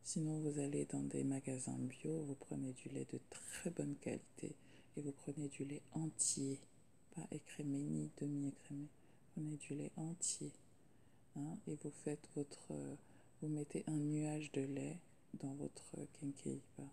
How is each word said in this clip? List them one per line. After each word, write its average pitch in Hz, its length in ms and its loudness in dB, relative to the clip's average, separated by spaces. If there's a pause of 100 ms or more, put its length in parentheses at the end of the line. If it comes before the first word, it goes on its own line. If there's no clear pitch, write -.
Sinon, 156 360 4
vous 147 200 4
allez 143 260 4
dans 139 160 0
des 139 220 2
magasins 131 540 2
bio, 143 460 0
vous 139 120 -2
prenez 139 380 -2
du - 160 -8
lait 135 220 0
de 127 80 -2 (100)
très - 400 -4
bonne 147 260 2
qualité - 600 -4 (420)
et 151 40 0
vous 143 120 0
prenez 147 340 0
du 139 160 -2
lait 143 180 -2 (120)
entier, 147 680 4 (560)
pas 160 160 -4
écrémé 147 480 0
ni 151 400 2
demi-écrémé. 143 680 0 (460)
Prenez 151 220 0
du 143 200 -4
lait 147 200 0
entier, 160 560 0 (880)
hein, 147 200 -2 (100)
et 156 140 0
vous 147 100 0 (120)
faites - 320 0
votre, - 360 -2
euh, 143 240 -2 (460)
vous 156 60 0
mettez 151 400 0
un 156 100 4
nuage 151 540 2
de 139 100 2
lait 139 380 -2 (360)
dans 139 180 -4
votre - 420 -6 (240)
kenkeiba. 139 720 -4